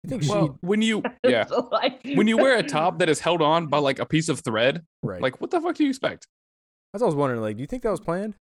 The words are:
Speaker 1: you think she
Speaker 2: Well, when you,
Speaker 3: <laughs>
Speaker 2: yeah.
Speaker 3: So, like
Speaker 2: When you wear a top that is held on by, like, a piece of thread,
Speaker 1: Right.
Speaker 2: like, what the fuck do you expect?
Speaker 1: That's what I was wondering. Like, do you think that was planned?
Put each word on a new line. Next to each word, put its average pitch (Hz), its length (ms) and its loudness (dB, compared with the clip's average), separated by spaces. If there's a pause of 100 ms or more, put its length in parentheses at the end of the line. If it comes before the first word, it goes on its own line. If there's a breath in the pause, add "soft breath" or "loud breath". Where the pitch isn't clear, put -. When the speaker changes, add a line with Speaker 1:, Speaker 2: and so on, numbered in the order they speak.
Speaker 1:
you - 60 -12
think 247 140 -6
she 147 60 0
Speaker 2:
Well, 190 320 0
when 208 200 0
you, 220 200 0 (120)
Speaker 3:
<laughs> - 100 -14
Speaker 2:
yeah. 247 220 4
Speaker 3:
So, 247 240 -4
like 226 340 -2
Speaker 2:
When 254 220 2
you 226 120 2
wear 262 200 4
a 202 40 0
top 165 360 0
that 175 100 4
is 147 120 2
held 170 220 0
on 156 260 2
by, 147 100 0
like, 139 200 0
a - 80 -4
piece 160 220 0
of 139 120 -2
thread, 127 440 0 (180)
Speaker 1:
Right. 95 200 -6
Speaker 2:
like, 131 180 -2
what 359 100 -8
the 349 100 0
fuck 320 160 -4
do 302 80 2
you 277 60 2
expect? - 360 -6 (680)
Speaker 1:
That's 208 100 -6
what 185 40 2
I 165 40 4
was 156 40 0
wondering. 131 280 0
Like, 107 140 -4
do 110 60 -12
you 143 40 -10
think 254 180 -10
that 226 60 0
was 175 100 -4
planned? 196 340 -6 (140)